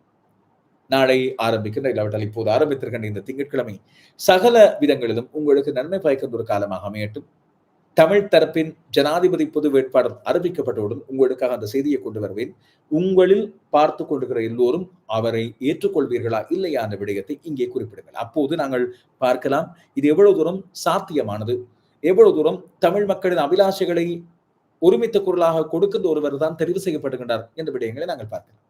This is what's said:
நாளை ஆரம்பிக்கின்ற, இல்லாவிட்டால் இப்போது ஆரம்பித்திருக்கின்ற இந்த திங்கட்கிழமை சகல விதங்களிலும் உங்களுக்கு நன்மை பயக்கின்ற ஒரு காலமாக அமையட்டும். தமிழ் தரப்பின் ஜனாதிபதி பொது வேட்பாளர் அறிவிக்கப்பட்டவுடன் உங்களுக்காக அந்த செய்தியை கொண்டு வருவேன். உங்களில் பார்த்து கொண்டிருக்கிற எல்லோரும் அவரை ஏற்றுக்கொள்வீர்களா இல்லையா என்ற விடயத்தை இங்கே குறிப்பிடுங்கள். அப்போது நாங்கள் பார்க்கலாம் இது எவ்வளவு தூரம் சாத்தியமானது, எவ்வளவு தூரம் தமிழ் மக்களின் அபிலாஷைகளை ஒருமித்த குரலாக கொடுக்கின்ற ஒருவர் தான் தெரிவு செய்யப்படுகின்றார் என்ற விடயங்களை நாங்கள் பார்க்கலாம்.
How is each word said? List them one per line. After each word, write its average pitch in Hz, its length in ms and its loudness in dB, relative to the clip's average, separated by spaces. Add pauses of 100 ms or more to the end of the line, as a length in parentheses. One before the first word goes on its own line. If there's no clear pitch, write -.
(920)
நாளை 131 280 4 (200)
ஆரம்பிக்கின்ற, 113 500 -2
இல்லாவிட்டால் 107 400 -2
இப்போது 107 220 -4
ஆரம்பித்திருக்கின்ற 120 600 0
இந்த 101 140 -8
திங்கட்கிழமை 135 520 -6 (440)
சகல 190 460 6 (100)
விதங்களிலும் 127 560 0
உங்களுக்கு 147 400 2
நன்மை 156 280 -4
பயக்கின்ற 135 380 -2
ஒரு 113 80 -8
காலமாக 101 440 -4
அமையட்டும். 107 380 -8 (680)
தமிழ் 196 340 4
தரப்பின் 160 400 2 (180)
ஜனாதிபதி 160 580 0
பொது 151 240 -2
வேட்பாளர் 127 520 2
அறிவிக்கப்பட்டவுடன் 120 840 -2
உங்களுக்காக 131 500 0
அந்த 110 120 -6
செய்தியை 135 320 -2
கொண்டு 107 220 -10
வருவேன். 104 300 -8 (400)
உங்களில் 185 540 4 (240)
பார்த்து 151 340 2
கொண்டிருக்கிற 127 400 -4
எல்லோரும் 123 440 0 (220)
அவரை 113 340 -2 (180)
ஏற்றுக்கொள்வீர்களா 120 880 -2
இல்லையா 165 340 -2
என்ற 104 140 -6
விடயத்தை 101 460 -6
இங்கே 131 240 -6
குறிப்பிடுங்கள். 117 500 -10
அப்போது 139 400 -4
நாங்கள் 135 280 -2 (360)
பார்க்கலாம் 135 460 0 (300)
இது 139 120 2
எவ்வளவு 185 280 4
தூரம் 165 220 -2 (180)
சாத்தியமானது, 123 800 -4 (500)
எவ்வளவு 185 300 6
தூரம் 156 240 0 (200)
தமிழ் 196 280 2
மக்களின் 180 360 0
அபிலாஷைகளை 175 640 2 (800)
ஒருமித்த 220 380 2
குரலாக 170 460 2
கொடுக்கின்ற 185 420 0
ஒருவர் 147 300 -2
தான் 160 200 -4
தெரிவு 175 240 -4
செய்யப்படுகின்றார் 127 600 -6 (100)
என்ற 156 180 -8
விடயங்களை 123 360 -6
நாங்கள் 120 240 -10
பார்க்கலாம். - 380 -16